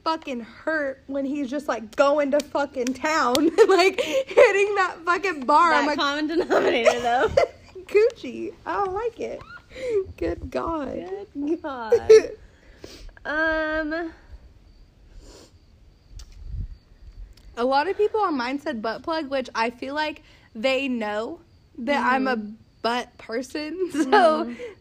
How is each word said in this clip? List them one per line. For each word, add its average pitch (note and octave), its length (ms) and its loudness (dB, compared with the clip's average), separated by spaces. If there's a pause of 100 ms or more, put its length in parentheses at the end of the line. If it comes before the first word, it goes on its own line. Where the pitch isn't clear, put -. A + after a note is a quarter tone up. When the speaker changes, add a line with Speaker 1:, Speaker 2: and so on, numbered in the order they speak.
Speaker 1:
fucking D#4 360 -4
hurt C#4+ 680 -6
when C4+ 200 -4
he's C#4 240 -4
just, D4 180 -6
like, A3+ 280 -6
going C#4+ 340 4
to C#4+ 100 2
fucking C4+ 540 -4
town, D4 400 0
<laughs> E4 340 6
like, F#4+ 320 4
hitting G#4+ 760 4
that F#4 280 0
fucking E4+ 420 -2
bar. D#4+ 240 6
Speaker 2:
That D4 100 4
Speaker 1:
I'm C#4+ 60 2
like, D4 120 0
Speaker 2:
common D4 280 -2
denominator, D#4 760 2
though. A#3+ 280 2 (300)
Speaker 1:
<laughs> - 280 -20
Gucci. E4 680 0 (100)
I F#4+ 200 -2
don't F#4 100 -4
like A4+ 260 -6
it. - 200 -8 (760)
Good E4 340 -6
God. D#4+ 440 -6 (440)
Speaker 2:
Good D4+ 240 -4
God. C4 320 -4
Speaker 1:
<laughs> A4+ 160 -2 (1120)
Speaker 2:
Um, D#4 880 -4 (3500)
Speaker 1:
A A#3+ 80 -2
lot C4+ 240 2
of G4 100 -2
people G#4+ 220 2
on F4+ 160 0
mine C4 220 -4
said C#4 220 -6
butt G#3+ 220 -6
plug, D#4+ 260 -4
which C4+ 260 -4
I A3+ 140 0
feel C4 260 -8
like D4+ 280 -4 (320)
they C4 340 0
know A3+ 520 -4 (380)
that C#4 240 0
I'm C4 240 2
a B3+ 100 0
Speaker 2:
Mm-hmm. G#3 160 -8 (280)
Speaker 1:
butt A#3 380 -4
person, D4+ 720 -6
<laughs> - 20 -12
so C#4+ 80 -2 (460)
Speaker 2:
Mm-hmm. A#3+ 80 -10 (260)